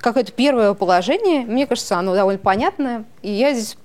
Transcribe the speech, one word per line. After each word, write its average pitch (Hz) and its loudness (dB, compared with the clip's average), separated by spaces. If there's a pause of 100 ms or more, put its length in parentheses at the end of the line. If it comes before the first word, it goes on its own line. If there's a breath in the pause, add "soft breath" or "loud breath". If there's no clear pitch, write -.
какое-то 240 0
первое 240 2
положение. 240 2
Мне 254 0
кажется, - -2
оно 185 0
довольно 196 0
понятное. 240 -2 (180)
И 202 -8
я 254 0
здесь 220 -6